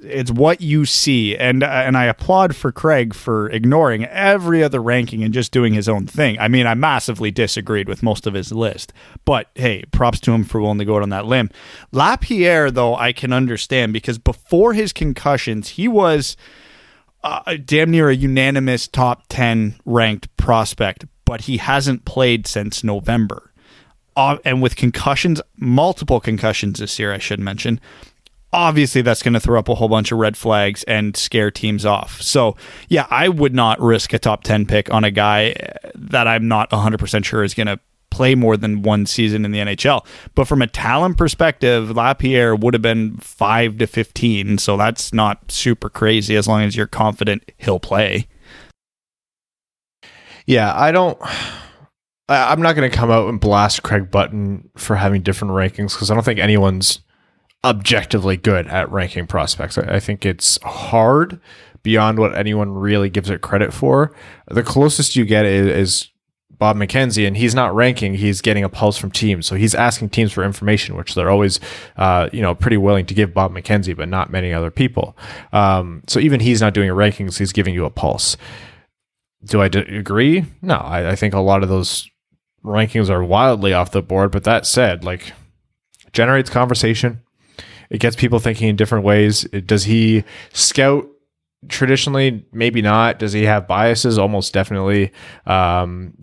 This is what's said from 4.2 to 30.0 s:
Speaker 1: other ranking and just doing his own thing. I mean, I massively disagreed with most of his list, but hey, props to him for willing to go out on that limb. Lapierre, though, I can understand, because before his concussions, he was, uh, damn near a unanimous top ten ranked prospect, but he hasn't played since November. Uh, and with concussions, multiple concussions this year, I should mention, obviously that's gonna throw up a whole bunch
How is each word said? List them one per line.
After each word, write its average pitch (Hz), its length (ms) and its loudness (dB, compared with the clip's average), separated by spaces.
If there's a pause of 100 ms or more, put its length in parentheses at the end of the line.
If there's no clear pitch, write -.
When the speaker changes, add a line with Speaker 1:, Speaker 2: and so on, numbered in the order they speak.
Speaker 1:
other 139 180 0
ranking 117 420 0
and 110 120 0
just 120 180 -4
doing 117 220 2
his 107 160 0
own 98 160 -2
thing. 117 320 -2
I 107 100 0
mean, 123 180 4
I 117 60 2
massively 120 580 -2
disagreed 101 560 -2
with 98 160 -10
most 110 240 -2
of 104 60 -4
his 95 180 -8
list, 110 440 -6 (320)
but 120 300 -2
hey, 117 340 -2
props 120 300 2
to 120 120 0
him 113 120 2
for 110 140 -4
willing 104 200 0
to 101 80 -4
go 107 100 0
out 104 60 0
on 101 80 -4
that 98 160 -6
limb. 117 240 0 (420)
Lapierre, 170 760 2
though, 120 260 0
I 120 160 -2
can 127 200 -4
understand, 123 600 0
because 113 240 -4
before 180 560 2
his 214 220 -2
concussions, 131 760 -4
he 185 160 -4
was, 175 480 2 (880)
uh, 156 400 -6
damn 151 280 2
near 160 180 4
a 135 60 4
unanimous 131 720 0
top 123 400 0
ten 113 460 0 (100)
ranked 113 540 0
prospect, 110 680 -2 (220)
but 120 160 -4
he 127 160 -4
hasn't 135 480 -2
played 120 400 0
since 104 360 -6
November. 110 680 -4 (640)
Uh, 139 280 2
and 131 160 0
with 127 140 2
concussions, 139 680 0 (160)
multiple 135 640 0
concussions 107 640 -2
this - 180 -8
year, 104 140 -4
I 98 60 -6
should 101 200 -6
mention, 101 420 -4 (720)
obviously 151 480 2
that's 120 220 2
gonna 117 160 2
throw 117 220 2
up - 80 -2
a 117 80 0
whole 113 120 0
bunch 107 220 0